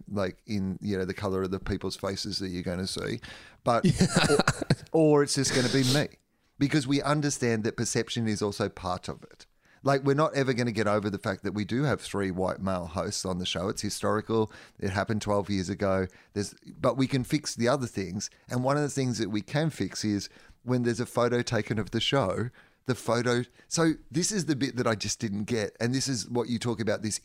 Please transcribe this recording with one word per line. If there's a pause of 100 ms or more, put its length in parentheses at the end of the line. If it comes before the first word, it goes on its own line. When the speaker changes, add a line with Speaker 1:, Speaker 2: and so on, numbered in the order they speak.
Speaker 1:
like, (100)
in,
you
know,
the
colour
of
the
people's
faces
that
you're
gonna
see. (460)
But,
Speaker 2:
<laughs>
Yeah. (560)
Speaker 1:
or,
or
it's
just
gonna
be (100)
me, (540)
because
we
understand
that
perception
is
also
part
of
it. (360)
Like,
we're
not
ever
gonna
get
over
the
fact
that
we
do
have
three
white
male
hosts
on
the
show.
It's
historical. (260)
It
happened
twelve
years
ago. (280)
There's, (260)
but
we
can
fix
the
other
things. (180)
And
one
of
the
things
that
we
can
fix
is (340)
when
there's
a
photo
taken
of
the
show, (360)
the
photo. (240)
So (180)
this
is
the
bit
that
I
just
didn't
get.
And
this
is
what
you
talk
about:
this